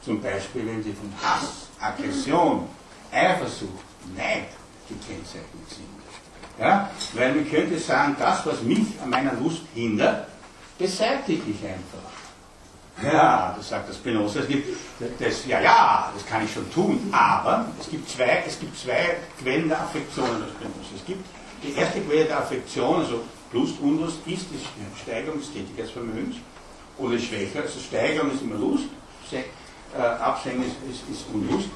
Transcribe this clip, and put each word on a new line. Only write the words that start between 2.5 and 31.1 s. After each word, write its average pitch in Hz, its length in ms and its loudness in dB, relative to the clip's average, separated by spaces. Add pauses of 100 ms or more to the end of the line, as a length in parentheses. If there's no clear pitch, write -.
Eifersucht, 110 760 2 (300)
Neid 98 320 -2 (420)
gekennzeichnet - 800 -12
sind. - 880 -18
Ja? 196 300 6 (240)
Weil 131 220 4
man 151 140 2
könnte 165 300 4
sagen, 139 400 4
das, - 260 4
was 135 160 0
mich 151 240 6 (160)
an 131 80 -4
meiner 131 240 2
Lust 143 280 0 (120)
hindert, 117 540 2 (500)
beseitige 196 640 2 (100)
ich 101 140 -6
einfach. - 460 -10 (920)
Ja, - 560 6
das - 120 -10
sagt - 200 -4
der - 40 -8
Spinoza, 110 460 0
es 127 80 0
gibt 143 300 0 (420)
das, 120 260 0
ja, 120 140 2
ja, - 540 6
das 101 120 -10
kann 110 200 0
ich - 80 -2
schon 104 180 -6
tun, 165 400 2
aber - 540 4 (140)
es - 100 -10
gibt - 200 -6
zwei, - 380 4
es - 100 -6
gibt - 200 -10
zwei - 400 0 (240)
Quellen 143 260 2
der 156 140 0
Affektionen 131 580 -2
der 110 80 -6
Spinoza. - 480 -10
Es - 100 -12
gibt 190 200 -6 (360)
die 139 120 -6
erste 175 280 0
Quelle 156 240 4
der 143 140 0
Affektion, 135 640 0
also 120 200 -2 (300)
Lust, - 300 0
Unlust, 156 440 2
ist 185 260 -4
die 107 500 -10
Steigerung 143 380 -4
des - 120 -10
Tätigkeitsvermögens 113 840 -6 (600)
oder 117 200 0
die - 80 0
Schwäche, 107 360 -4
also - 180 -6
Steigerung 139 540 0
ist - 80 -2
immer 110 140 -4
Lust, 98 300 2 (440)
Se-, 131 140 -4 (540)
äh, 135 40 0
Absenken 127 640 0
ist, - 120 -4 (140)
ist, - 220 -10